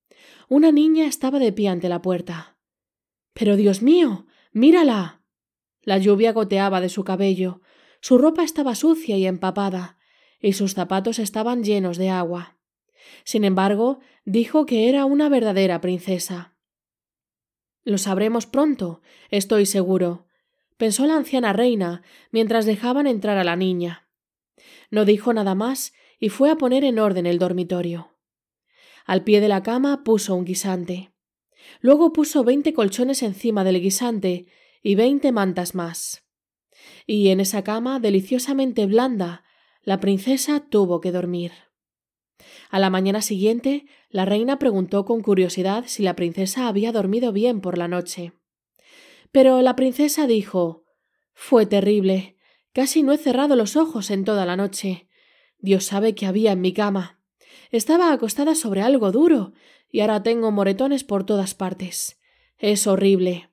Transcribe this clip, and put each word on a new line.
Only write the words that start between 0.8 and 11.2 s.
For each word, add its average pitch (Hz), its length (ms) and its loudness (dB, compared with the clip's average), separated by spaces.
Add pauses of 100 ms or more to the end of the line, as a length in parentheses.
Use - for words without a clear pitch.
estaba 269 320 -2
de 233 140 2
pie 202 160 0
ante 180 200 -2
la 175 140 -4
puerta. 180 560 -6 (720)
"Pero, 202 240 2
Dios 202 260 2
mío, 285 440 4 (260)
¡mírala!". 247 680 4 (600)
La 196 160 0
lluvia 208 340 4
goteaba 196 480 0
de 185 80 -2
su 190 160 -6
cabello, 185 560 -2 (400)
su 254 180 -6
ropa 320 240 0
estaba 294 320 -4
sucia 311 420 -2
y 190 100 0
empapada, 185 720 -6 (420)
y 196 140 0
sus 196 200 -4
zapatos 190 440 -4
estaban 226 460 -4